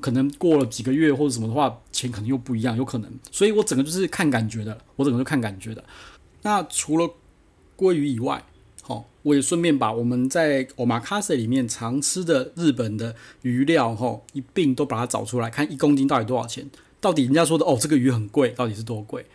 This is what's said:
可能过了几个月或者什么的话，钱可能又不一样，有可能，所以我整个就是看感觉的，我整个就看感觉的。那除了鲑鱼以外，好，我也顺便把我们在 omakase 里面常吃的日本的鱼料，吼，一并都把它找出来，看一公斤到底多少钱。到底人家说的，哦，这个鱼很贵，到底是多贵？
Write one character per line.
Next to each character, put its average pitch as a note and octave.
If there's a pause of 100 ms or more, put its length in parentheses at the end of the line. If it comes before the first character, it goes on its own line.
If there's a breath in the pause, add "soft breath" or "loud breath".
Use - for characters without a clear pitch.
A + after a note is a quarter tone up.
可 B2
能 C3
过 E3
了 C#3
几 A#2
个 A#2+
月 D3
或 C#3
者 C#3+
什 A#2
么 A2
的 A2+
话， B2+ (140)
钱 -
可 G2+
能 G#2+
又 C3
不 A#2+
一 A2
样， A#2+
有 A#2+
可 C3
能， G#2 (200)
所 -
以 A3
我 G#3
整 D#3
个 C3+
就 D3+
是 F#3
看 D#3+
感 A2+
觉 A2
的， G#2+ (180)
我 C#3
整 C#3
个 A#2+
就 B2+
看 C#3+
感 G#2
觉 A2
的。 - (560 loud breath)
那 G#3
除 -
了 E3+ (680)
鲑 F#3
鱼 D3
以 B2
外， C3+ (400)
好， A#2 (140)
我 D3
也 C#3
顺 E3+
便 D#3+
把 A2
我 A#2
们 B2
在 C#3+ (100)
omakase B2
里 A2+
面 B2
常 A#2+
吃 F#3
的 C#3+
日 E3
本 A2+
的 A2+ (280 loud breath)
鱼 B2
料， C#3
吼， A#2
一 C#3 (100)
并 C#3+
都 D3
把 C3
它 A#2+
找 A2
出 B2
来， A2+
看 D3
一 C#3+
公 D3
斤 C3+
到 C#3
底 A2
多 B2
少 A#2
钱。 - (320 loud breath)
到 G3
底 D#3
人 B2
家 E3
说 D#3+
的， D3+
哦， D3
这 -
个 D3+
鱼 C3
很 A2
贵， C3
到 A#2+
底 G#2
是 G#2+
多 A2+
贵？ B2 (100)